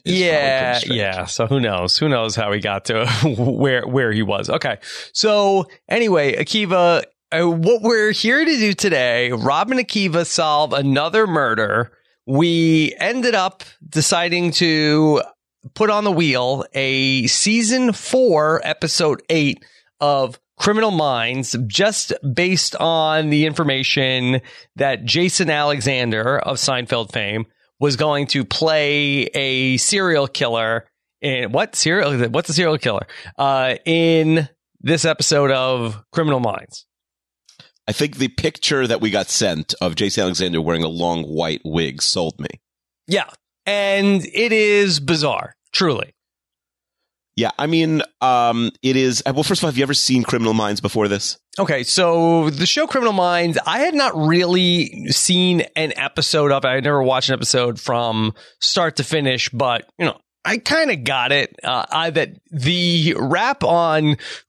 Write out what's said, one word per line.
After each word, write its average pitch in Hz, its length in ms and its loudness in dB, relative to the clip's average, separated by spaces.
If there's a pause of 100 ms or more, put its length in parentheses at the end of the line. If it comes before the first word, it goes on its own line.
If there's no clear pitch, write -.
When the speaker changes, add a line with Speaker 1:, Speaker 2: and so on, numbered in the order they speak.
Speaker 1:
probably 185 200 0
Speaker 2:
Yeah, 135 480 0
Speaker 1:
pretty 120 140 -2
strange. 120 120 -2
Speaker 2:
yeah. 95 280 -4
So 113 200 -2
who 135 140 0
knows? 92 380 0
Who 151 100 0
knows 113 260 0
how 107 180 -2
he 104 80 -2
got 98 260 -4
to 113 200 0
<laughs> 117 320 0
where, 123 480 0
where 123 260 0
he 110 100 0
was. 101 260 -2
Okay. 127 300 -2 (340)
So 202 540 2 (220)
anyway, 175 540 2
Akiva, 175 640 2 (260)
uh, 165 160 0
what 175 360 2
we're 220 300 2
here 254 300 0
to 320 140 2
do 214 160 2
today, 123 600 2
Rob 139 380 0
and 262 80 0
Akiva 185 460 0
solve 151 480 0
another 143 540 2
murder. 113 640 0 (340)
We 160 720 2
ended 233 360 0
up 190 300 -2 (220)
deciding 175 640 0
to 156 680 4 (540)
put 214 160 2
on 208 140 0
the 202 60 2
wheel 135 640 0
a 135 540 0
season 233 640 0
four, 165 720 2
episode - 640 -2
eight 151 340 0 (380)
of 139 400 0 (180)
Criminal 214 320 0
Minds, 131 640 -2 (120)
just 202 460 -2 (220)
based 180 420 0
on 156 540 0
the 147 160 2
information 131 920 0 (360)
that 135 280 -2
Jason 170 460 0
Alexander 131 880 0
of 127 180 -4
Seinfeld 123 560 -4
fame 110 320 -4 (340)
was 139 180 0
going 147 320 0
to 135 160 -2
play 147 800 0 (100)
a 131 420 0
serial 165 500 0
killer 117 640 -2 (320)
in, 127 320 -4
what 190 240 -2
serial, 147 540 0
what's 143 180 -2
a 151 60 -6
serial 160 240 0
killer? 107 280 -4 (300)
Uh, 131 480 0
in 165 640 2 (320)
this 147 240 0
episode 147 460 0
of 127 600 -2
Criminal 151 300 0
Minds. - 460 -6 (1000)
Speaker 1:
I 110 60 -4
think 147 240 -2
the 131 120 0
picture - 580 -2
that 113 140 0
we 110 100 0
got 98 180 -2
sent 85 520 -2
of 87 140 -2
Jason 101 300 0
Alexander 87 360 -2
wearing 82 220 -2
a 80 60 -2
long 85 340 -2
white 78 420 -4
wig 78 380 -4
sold 82 360 -2
me. 71 100 -8 (580)
Speaker 2:
Yeah. 180 240 -2 (340)
And 196 640 0
it 220 260 -2
is 208 480 2
bizarre, 143 540 -2 (180)
truly. 139 400 -2 (1200)
Speaker 1:
Yeah, 113 220 -2
I 143 100 -2
mean, 160 360 2 (180)
um, 120 520 2 (100)
it 131 140 0
is. 131 280 0
Well, 139 200 0
first 185 160 -2
of - 40 -2
all, 160 60 0
have 123 80 -4
you 139 60 2
ever 139 100 -2
seen 127 300 2
Criminal 113 300 0
Minds 104 260 0
before 104 260 0
this? 101 320 -4 (200)
Speaker 2:
Okay, 147 260 -2
so 165 640 2
the 151 160 -2
show 302 220 0
Criminal 240 240 0
Minds, 175 520 0
I 170 140 -2
had 320 160 0
not 269 220 0
really 175 920 2
seen 180 520 2 (140)
an 156 200 -2
episode 147 540 0
of 139 140 2
it. 135 40 2
I 127 60 2
had 135 100 -2
never 143 180 2
watched 131 260 2
an 135 60 2
episode 123 460 0
from 113 540 0 (260)
start 165 360 0
to 135 80 -2
finish, 135 460 -2
but, 120 380 -2 (100)
you 175 60 -2
know, - 140 -2 (260)
I 208 140 -2
kinda 285 380 0
got 131 340 -2
it. 143 320 0
Uh, 123 280 -2
I, 165 200 -2
that 156 200 0 (200)
the 170 680 0
rap 196 460 -2
on 156 520 2 (320)